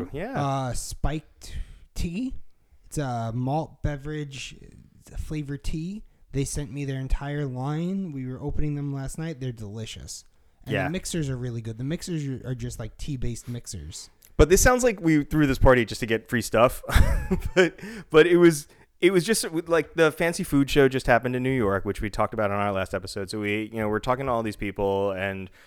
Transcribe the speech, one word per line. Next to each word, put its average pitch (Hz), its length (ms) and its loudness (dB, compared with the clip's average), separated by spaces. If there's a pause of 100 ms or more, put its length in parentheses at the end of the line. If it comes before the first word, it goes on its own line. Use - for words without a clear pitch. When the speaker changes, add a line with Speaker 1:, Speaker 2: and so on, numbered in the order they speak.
Speaker 1:
Brew, - 60 -14
yeah. 185 320 -4
Speaker 2:
uh, 135 280 -2
spiked - 840 -6 (380)
tea. 208 400 -4 (520)
It's - 120 -8
a 120 340 -4
malt 131 500 -4
beverage, 147 720 -8 (440)
it's - 120 -20
a - 60 -10
flavored 143 440 -6
tea. 175 400 -4 (300)
They 135 120 0
sent 135 280 -6
me 143 120 -6
their 135 140 -4
entire 143 480 -2
line. 160 640 -4
We 131 160 -8
were 127 140 -8
opening 147 340 0
them 143 180 -4
last 135 240 -6
night. 160 240 -6
They're 131 120 -6
delicious. 107 720 -12 (400)
And 107 80 -4
Speaker 1:
Yeah. 98 120 0
Speaker 2:
the 117 60 -2
mixers 170 400 -4
are 131 60 -4
really 120 240 -6
good. 113 180 -10
The 127 60 -6
mixers 156 420 -6
are, 131 240 -8
are 131 60 -4
just, 120 240 -8
like, 110 180 -10
tea-based 123 480 -4
mixers. 98 640 -12 (260)
Speaker 1:
But 151 120 8
this 190 120 6
sounds 254 220 6
like 233 180 2
we 156 220 4
threw 151 240 2
this 131 140 2
party 123 240 8
just 107 160 -8
to 123 60 -2
get 110 220 -2
free 117 140 0
stuff. 117 460 4
<laughs> - 40 -4 (600)
But, 175 240 4 (320)
but 160 160 8
it 175 120 6
was, 170 280 6 (340)
it 180 120 6
was 175 120 4
just, 214 200 0 (240)
like, 165 260 2
the 160 160 6
fancy 165 320 -2
food 139 260 2
show 139 200 4
just 131 180 -2
happened 123 300 2
in 127 80 -2
New 131 80 0
York, 98 320 2
which 101 160 -4
we 107 100 -2
talked 107 240 -2
about 107 160 0
on 101 80 -4
our 101 140 0
last 95 220 -2
episode. 98 360 -6
So 107 100 -6
we, 104 320 -2
you 113 60 -6
know, 107 100 0
we're 107 120 0
talking 127 260 -2
to 131 60 0
all 113 100 0
these 110 140 -4
people, 98 560 0
and 95 360 -4 (180)